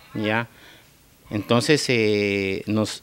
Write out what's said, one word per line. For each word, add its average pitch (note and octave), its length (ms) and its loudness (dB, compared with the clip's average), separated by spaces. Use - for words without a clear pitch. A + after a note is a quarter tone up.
ya. A2 340 -2
Entonces, A#2+ 560 2
eh, G#2 800 0
nos G#2+ 360 -2